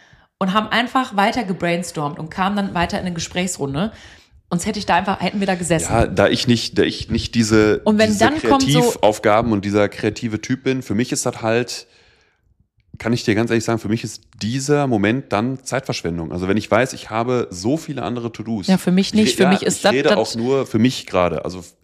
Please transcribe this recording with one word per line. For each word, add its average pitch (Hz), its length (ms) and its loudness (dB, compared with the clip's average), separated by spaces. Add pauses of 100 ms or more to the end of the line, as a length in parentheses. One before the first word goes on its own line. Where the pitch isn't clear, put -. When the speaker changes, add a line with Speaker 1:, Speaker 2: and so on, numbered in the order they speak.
(400)
Speaker 1:
und 185 140 0
haben 214 140 2
einfach 240 480 -2
weiter 220 280 2
gebrainstormt 175 760 -4
und 156 120 -10
kamen 196 240 -2
dann 196 180 -2
weiter 175 260 -2
in 185 60 -6
eine 175 80 -4
Gesprächsrunde. 170 800 -4 (580)
Sonst 175 180 -2
hätte 214 100 -4
ich 202 80 -8
da 180 100 2
einfach, 190 240 0
hätten 185 200 -2
wir 196 80 0
da 190 80 0
gesessen. 165 360 -2
Speaker 2:
Ja, 113 140 4
da 98 220 4
ich 120 200 0
nicht, 117 300 2
da 95 60 4
ich - 260 -2
nicht 110 240 -4
diese, 107 520 4
Speaker 1:
Und 214 120 4
wenn 214 100 4
Speaker 2:
diese 208 180 0
Speaker 1:
dann 294 160 2
kommt 269 220 4
so 269 180 4
Speaker 2:
Kreativaufgaben 110 720 4
und 101 140 0
dieser 101 240 2
kreative 107 520 -4
Typ 127 220 -6
bin, 131 200 0
für 104 100 -6
mich 120 180 -2
ist 139 140 -4
das 120 160 -4
halt, 117 460 -2 (1120)
kann 113 140 -2
ich 120 100 -2
dir 110 100 2
ganz 113 160 2
ehrlich 117 140 2
sagen, 113 160 -2
für 101 100 -6
mich 113 140 -2
ist - 180 -12 (220)
dieser 135 420 0
Moment 113 480 0
dann 123 300 -2
Zeitverschwendung. 87 680 -6
Also 90 160 -4
wenn 101 100 0
ich 104 120 -4
weiß, 123 240 2
ich - 160 -16
habe 117 400 -2
so 95 280 -2
viele 143 260 -10
andere 117 280 -6
To-Dos. 113 360 -6
Speaker 1:
Ja, 190 100 4
für 180 140 -2
mich 190 160 2
Speaker 2:
Ich - 80 -4
Speaker 1:
nicht. 208 180 4
Speaker 2:
re-, - 40 -4
Speaker 1:
Für - 60 4
Speaker 2:
ja, - 60 6
Speaker 1:
mich - 140 2
ist - 140 0
Speaker 2:
ich - 40 -10
Speaker 1:
das, 196 100 4
Speaker 2:
rede 143 180 2
Speaker 1:
das 104 100 0
Speaker 2:
auch 110 160 -4
nur 127 320 0
für 117 100 -2
mich 127 300 2
gerade. 87 380 0
Also 90 180 -10 (200)